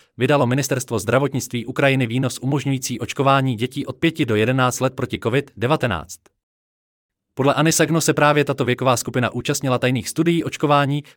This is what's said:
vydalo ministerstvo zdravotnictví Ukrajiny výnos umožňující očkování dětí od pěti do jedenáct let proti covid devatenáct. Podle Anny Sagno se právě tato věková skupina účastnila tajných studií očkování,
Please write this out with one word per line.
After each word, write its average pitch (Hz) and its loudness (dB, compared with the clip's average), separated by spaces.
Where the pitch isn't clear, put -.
vydalo 139 2
ministerstvo 131 -2
zdravotnictví 127 -2
Ukrajiny 135 0
výnos 123 -2
umožňující 131 -2
očkování 135 0
dětí 127 -4
od 131 -8
pěti 160 0
do 113 2
jedenáct 123 2
let 127 0
proti 120 -6
covid 131 -2
devatenáct. 117 -2
Podle 135 2
Anny 151 2
Sagno 156 2
se 151 2
právě 147 4
tato 139 -2
věková 123 0
skupina 120 -2
účastnila 127 -2
tajných 127 -2
studií 165 0
očkování, 143 0